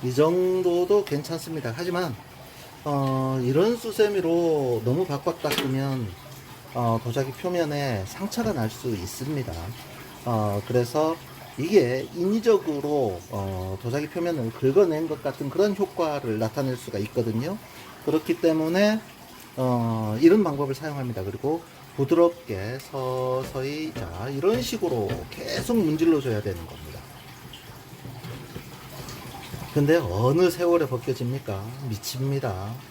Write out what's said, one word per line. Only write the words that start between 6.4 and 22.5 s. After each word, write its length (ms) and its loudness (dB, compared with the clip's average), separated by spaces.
어, 300 2
도자기 280 -2
표면에 760 0
상처가 460 -4
날 160 0
수 200 -6
있습니다. 640 -4
어, 420 0
그래서 480 2
이게 580 4
인위적으로, 1040 2
어, 500 -4
도자기 280 -2
표면을 420 -2
긁어낸 560 4
것 160 -6
같은 260 -4
그런 260 2
효과를 640 -2
나타낼 360 -2
수가 240 -8
있거든요. 580 -2
그렇기 360 0
때문에, 580 4
어, 640 2
이런 220 8
방법을 320 -2
사용합니다. 480 -6
그리고 380 -2
부드럽게 840 2